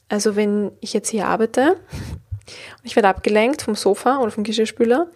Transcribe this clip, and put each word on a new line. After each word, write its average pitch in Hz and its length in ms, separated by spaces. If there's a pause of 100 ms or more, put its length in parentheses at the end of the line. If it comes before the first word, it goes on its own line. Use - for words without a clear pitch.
Also 208 280
wenn 208 460
ich - 100
jetzt 202 160
hier 208 200
arbeite 226 500
und - 1080
ich - 140
werde 208 100
abgelenkt 214 540
vom 214 140
Sofa 214 420
oder 240 120
vom 202 140
Geschirrspüler, 233 720